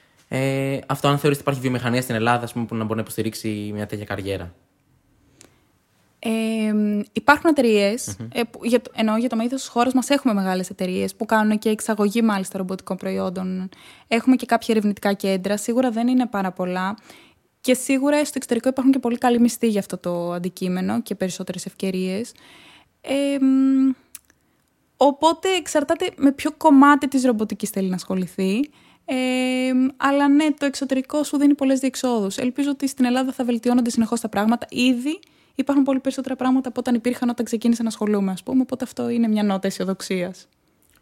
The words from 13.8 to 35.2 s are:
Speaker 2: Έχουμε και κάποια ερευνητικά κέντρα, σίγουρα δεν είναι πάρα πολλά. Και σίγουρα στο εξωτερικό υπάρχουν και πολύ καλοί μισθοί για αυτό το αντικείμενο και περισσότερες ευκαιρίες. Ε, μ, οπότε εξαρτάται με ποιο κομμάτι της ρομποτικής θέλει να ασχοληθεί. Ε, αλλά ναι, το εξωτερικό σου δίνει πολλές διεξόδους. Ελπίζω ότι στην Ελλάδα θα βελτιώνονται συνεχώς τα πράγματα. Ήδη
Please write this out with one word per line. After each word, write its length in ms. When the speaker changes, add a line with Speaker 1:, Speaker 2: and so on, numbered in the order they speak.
Speaker 2:
Έχουμε 280
και 100
κάποια 280
ερευνητικά 400
κέντρα, 440
σίγουρα 340
δεν 160
είναι 180
πάρα 260
πολλά. 460
Και 120
σίγουρα 460
στο 160
εξωτερικό 340
υπάρχουν 240
και 60
πολύ 180
καλοί 220
μισθοί 280
για 120
αυτό 180
το 340
αντικείμενο 680
και 140
περισσότερες 500
ευκαιρίες. 680
Ε, 440
μ, 460
οπότε 580
εξαρτάται 600
με 160
ποιο 260
κομμάτι 500
της 160
ρομποτικής 460
θέλει 200
να 60
ασχοληθεί. 640
Ε, 100
αλλά 300
ναι, 300
το 80
εξωτερικό 580
σου 140
δίνει 160
πολλές 260
διεξόδους. 580
Ελπίζω 320
ότι 180
στην 180
Ελλάδα 260
θα 120
βελτιώνονται 460
συνεχώς 300
τα 100
πράγματα. 400
Ήδη 500